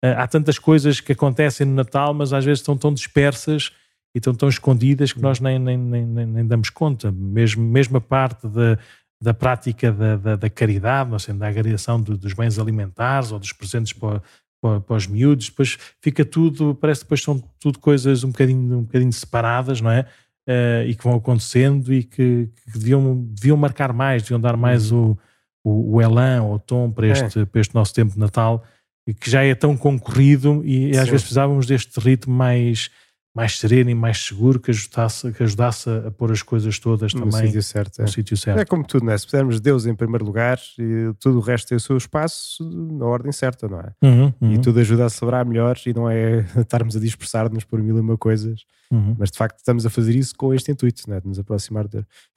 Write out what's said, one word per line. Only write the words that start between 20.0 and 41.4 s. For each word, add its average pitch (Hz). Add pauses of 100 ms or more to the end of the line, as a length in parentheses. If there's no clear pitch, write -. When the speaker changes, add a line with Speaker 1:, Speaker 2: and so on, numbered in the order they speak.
Speaker 1:
Eh, 120
e 117
que -
vão 120
acontecendo 127
e 127
que, 120
que 113
deviam, 131 (140)
deviam 110
marcar 139
mais, 127
deviam 120
dar 120
mais 117
Speaker 2:
Uhum. 113 (460)
Speaker 1:
o, 107
o, 110
o 117
elan, 120
o 104
tom 123
para 113
Speaker 2:
É. 107
Speaker 1:
este, 110
para 110
este -
nosso 110
tempo 113
de 101
Natal, 113 (460)
e 113
que -
já 135
é 135
tão 147
concorrido 139
e, 135
e 135
às 131
Speaker 2:
Sim. 123
Speaker 1:
vezes 139
precisávamos 139
deste 127
ritmo 127
mais, 123 (460)
mais 113
sereno 123
e 120
mais 113
seguro, 120
que -
ajudasse, 113
que 104
ajudasse 113
a 110
pôr 113
as 107
coisas 107
todas 110
Speaker 2:
No 123
Speaker 1:
também 110
Speaker 2:
sítio 107
certo, 101
Speaker 1:
no 113
Speaker 2:
é. -
Speaker 1:
sítio 104
certo. 104
Speaker 2:
É 202
como 165
tudo, 120
não 113
é? 104
Se -
pusermos 131
Deus 120
em 117
primeiro 113
lugar, 117 (180)
e 113
tudo 131
o 117